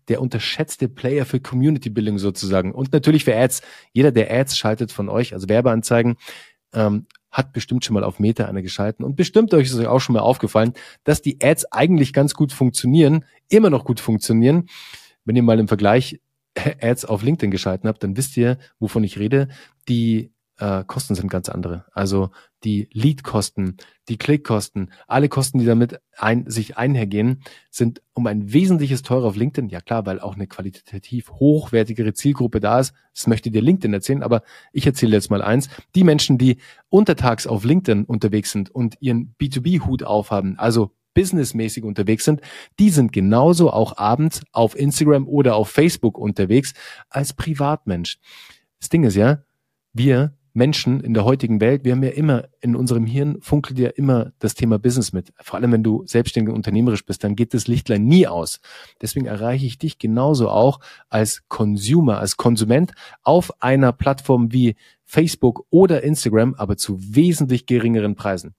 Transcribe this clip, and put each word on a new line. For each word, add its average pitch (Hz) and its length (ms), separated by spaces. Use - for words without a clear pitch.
der 113 140
unterschätzte 131 640
Player 135 380
für 131 140
Community-Bildung 123 760
sozusagen 95 560
und 135 180
natürlich 151 340
für 120 100
Ads. 123 260
Jeder, 135 180
der 113 200
Ads 131 260
schaltet 110 340
von 101 180
euch, 110 240
also 92 140
Werbeanzeigen, 117 680
ähm, 107 320
hat - 240
bestimmt 123 320
schon 113 80
mal 104 100
auf 104 160
Meta 107 260
eine 98 180
geschalten 104 420
und 139 100
bestimmt 208 380
euch 143 140
ist 131 80
euch 117 120
auch 120 120
schon 127 140
mal 110 80
aufgefallen, 113 520
dass 151 180
die 139 200
Ads 156 300
eigentlich 147 420
ganz 143 200
gut 143 180
funktionieren, 143 760
immer 208 200
noch 139 160
gut 120 140
funktionieren. 117 720
Wenn 110 100
ihr 123 80
mal 113 160
im 107 80
Vergleich 107 520
<laughs> - 260
Ads 120 240
auf 104 180
LinkedIn 123 280
geschalten 95 360
habt, - 160
dann 98 140
wisst 131 200
ihr, 120 200
wovon 110 240
ich 101 160
rede. 135 280
Die, 113 440
äh, 98 280
Kosten - 300
sind 95 140
ganz 92 200
andere. 87 420
Also 98 400
die 107 280
Leadkosten, 110 840
die 113 80
Klickkosten, 113 760
alle 143 220
Kosten, 135 300
die 117 60
damit 117 340
ein-, 117 320
sich 110 280
einhergehen, 120 680
sind 117 320
um 120 120
ein 104 260
wesentliches 147 520
teurer 123 240
auf 98 80
LinkedIn. 117 340
Ja 90 120
klar, 113 240
weil 95 140
auch 95 160
eine 98 120
qualitativ - 840
hochwertigere 117 840
Zielgruppe 120 460
da 107 200
ist. 135 140
Das - 140
möchte 113 240
dir 107 100
LinkedIn 143 320
erzählen, 135 300
aber 117 180
ich - 140
erzähle 123 280
jetzt 101 160
mal 101 120
eins. 113 280
Die 185 100
Menschen, 151 340
die 127 200
untertags 127 560
auf 107 200
LinkedIn 123 400
unterwegs 107 460
sind 98 200
und 117 280
ihren 120 380
B 147 120
two 135 120
B-Hut 160 420
aufhaben, 101 540
also 110 340
businessmäßig 123 680
unterwegs 107 420
sind, 151 160
die 208 140
sind 135 200
genauso 135 600
auch - 260
abends 123 440
auf - 260
Instagram 143 500
oder 135 280
auf 107 140
Facebook 143 500
unterwegs 104 540
als 139 240
Privatmensch. 139 840
Das - 100
Ding 165 140
ist 104 120
ja, 123 260
wir 131 400
Menschen 131 480
in 117 120
der 107 120
heutigen 117 340
Welt, 135 240
wir 123 80
haben 131 120
ja 131 80
immer, 143 360
in 120 160
unserem 120 280
Hirn 139 360
funkelt 139 360
ja 123 120
immer 131 500
das 107 140
Thema 113 260
Business 123 320
mit. 92 300
Vor - 180
allem, 120 140
wenn 110 100
du 110 220
selbstständig 117 440
und 113 60
unternehmerisch 110 500
bist, - 200
dann 101 100
geht 117 180
das 117 140
Lichtlein 110 380
nie 165 200
aus. 87 360
Deswegen 127 240
erreiche 117 400
ich 120 140
dich 160 180
genauso 120 520
auch 120 300
als 107 400
Consumer, 107 680
als 101 180
Konsument 120 560
auf 165 400
einer 131 300
Plattform 123 640
wie 123 220
Facebook - 680
oder 175 320
Instagram, 131 520
aber 101 220
zu 98 220
wesentlich 127 680
geringeren 113 500
Preisen. 98 440